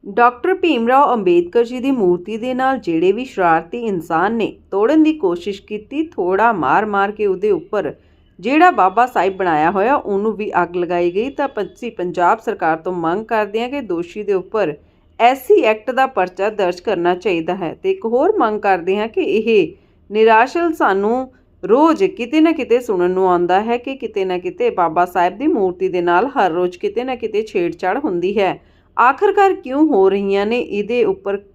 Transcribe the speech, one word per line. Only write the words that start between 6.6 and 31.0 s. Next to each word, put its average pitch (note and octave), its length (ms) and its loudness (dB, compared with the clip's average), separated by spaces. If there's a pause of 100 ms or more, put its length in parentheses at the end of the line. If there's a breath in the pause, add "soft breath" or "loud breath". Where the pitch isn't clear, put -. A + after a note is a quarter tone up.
ਕੇ G#3 140 -6
ਉਹਦੇ G3 260 0
ਉੱਪਰ E3+ 420 -4 (460 soft breath)
ਜਿਹੜਾ D4 320 4
ਬਾਬਾ G3+ 340 2
ਸਾਹਿਬ F#3+ 320 -2
ਬਣਾਇਆ E3 340 0
ਹੋਇਆ G#3 240 0
ਉਹਨੂੰ G3+ 400 -2
ਵੀ G#3 140 -8 (140)
ਅੱਗ F3 120 -8
ਲਗਾਈ F3 360 -2
ਗਈ। A3 180 -4
ਤਾਂ C4+ 180 -4 (140)
ਅਸੀਂ A3+ 300 -10
ਪੰਜਾਬ F3+ 480 0
ਸਰਕਾਰ F3 380 -2
ਤੋਂ F#3 160 -6
ਮੰਗ F3 320 -4
ਕਰਦੇ G#3+ 360 -2
ਹਾਂ B3 80 -6
ਕਿ C#4+ 120 -6
ਦੋਸ਼ੀ F3+ 420 -8
ਦੇ G3 100 -2
ਉੱਪਰ F#3 400 -2 (460 soft breath)
ਐਸ B3+ 280 2
ਸੀ G4+ 140 4
ਐਕਟ A3 300 0
ਦਾ A3+ 160 0
ਪਰਚਾ F#3+ 420 -2
ਦਰਜ F#3+ 300 -2
ਕਰਨਾ F3 360 0
ਚਾਹੀਦਾ F3+ 400 -2
ਹੈ। F#3 180 -6 (100)
ਤੇ F#3+ 80 0
ਇੱਕ - 140 -4
ਹੋਰ C#4+ 320 2
ਮੰਗ G#3+ 220 0
ਕਰਦੇ F#3+ 380 0
ਹਾਂ G#3+ 100 -2
ਕਿ F4 140 -4
ਇਹ G#3+ 520 2 (360 soft breath)
ਨਿਰਾਸ਼ਲ A3+ 640 2
ਸਾਨੂੰ A#3+ 580 0 (320 soft breath)
ਰੋਜ਼ C#4+ 400 4
ਕਿਤੇ B3 380 0
ਨਾ E4 100 4
ਕਿਤੇ D4 280 0
ਸੁਣਨ F3+ 320 0
ਨੂੰ F#3 180 2
ਆਉਂਦਾ F3+ 320 2
ਹੈ A#3 160 -2
ਕਿ C4+ 180 -8
ਕਿਤੇ G#3 300 -6
ਨਾ F3+ 120 -4
ਕਿਤੇ F3+ 320 -2
ਬਾਬਾ F3+ 360 0
ਸਾਹਿਬ F3+ 320 -2
ਦੀ C4+ 100 -2
ਮੂਰਤੀ F#3 420 0
ਦੇ F3+ 120 -2
ਨਾਲ F3 260 2
ਹਰ A3+ 240 0
ਰੋਜ਼ F3+ 260 -2
ਕਿਤੇ G#3+ 260 -6
ਨਾ C4 120 -6
ਕਿਤੇ A3 260 -4
ਛੇੜਛਾੜ F#3 560 -4
ਹੁੰਦੀ F#3+ 420 -2
ਹੈ। F3+ 200 0 (380 soft breath)
ਆਖਰਕਾਰ F#4+ 560 4
ਕਿਉਂ D4 340 0
ਹੋ F#3+ 220 4
ਰਹੀਆਂ G3 360 0
ਨੇ A#3 140 -2
ਇਹਦੇ G#3 440 -2